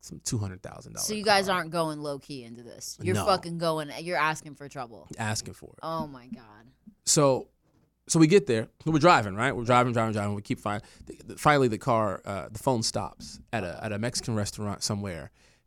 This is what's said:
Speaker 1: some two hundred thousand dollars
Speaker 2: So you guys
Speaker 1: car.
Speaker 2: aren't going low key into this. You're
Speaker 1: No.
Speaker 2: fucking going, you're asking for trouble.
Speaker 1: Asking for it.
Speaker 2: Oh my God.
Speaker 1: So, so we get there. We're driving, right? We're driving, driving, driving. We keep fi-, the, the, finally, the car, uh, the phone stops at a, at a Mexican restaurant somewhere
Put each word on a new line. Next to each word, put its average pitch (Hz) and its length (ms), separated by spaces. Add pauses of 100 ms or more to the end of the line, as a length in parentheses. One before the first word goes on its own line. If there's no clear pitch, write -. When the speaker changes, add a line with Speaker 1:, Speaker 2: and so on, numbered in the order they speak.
Speaker 1:
some 156 220
two 131 140
hundred 95 240
thousand - 320
dollars - 140
Speaker 2:
So 214 80
you 208 80
guys 196 240
Speaker 1:
car. - 80
Speaker 2:
aren't 160 160
going 156 300
low 143 180
key 131 240
into 120 180
this. - 400
You're - 140
Speaker 1:
No. - 100
Speaker 2:
fucking 175 320
going, 160 320 (120)
you're 170 160
asking 156 360
for 139 160
trouble. 117 380 (100)
Speaker 1:
Asking 107 380
for - 180
it. - 80
Speaker 2:
Oh 160 240
my 127 220
God. 120 160 (600)
Speaker 1:
So, 139 420 (600)
so 165 120
we 160 80
get 196 180
there. 113 220 (180)
We're 156 140
driving, 131 340
right? 117 220
We're 117 80
driving, 123 280
driving, 113 220
driving. 104 220
We 101 80
keep - 160
fi-, 107 220 (260)
the, - 180
the, 98 120
finally, 143 300
the 107 120
car, 110 440
uh, 92 280
the 110 80
phone 120 240
stops - 560 (120)
at 110 120
a, 87 200
at 107 80
a 101 60
Mexican 117 380
restaurant 104 480
somewhere 98 480 (360)